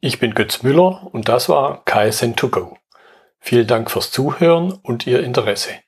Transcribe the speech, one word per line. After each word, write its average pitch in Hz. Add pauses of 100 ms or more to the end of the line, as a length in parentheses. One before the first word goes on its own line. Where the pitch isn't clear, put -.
Ich 139
bin 113
Götz -
Müller 180
und 110
das 120
war 143
K 107
S 107
N 113
To -
Go. 87 (680)
Vielen 120
Dank 113
fürs -
Zuhören 170
und 120
Ihr 127
Interesse. 117 (180)